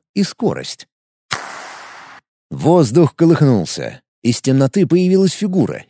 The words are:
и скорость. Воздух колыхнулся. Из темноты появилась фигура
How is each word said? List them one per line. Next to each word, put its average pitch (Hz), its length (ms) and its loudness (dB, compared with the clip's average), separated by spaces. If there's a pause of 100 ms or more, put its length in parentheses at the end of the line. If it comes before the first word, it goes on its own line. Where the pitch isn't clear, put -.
(140)
и 202 80 0
скорость. - 640 -6 (1600)
Воздух 147 640 2
колыхнулся. 123 880 0 (220)
Из 117 180 -2
темноты 135 460 2
появилась 185 460 2
фигура 180 580 -4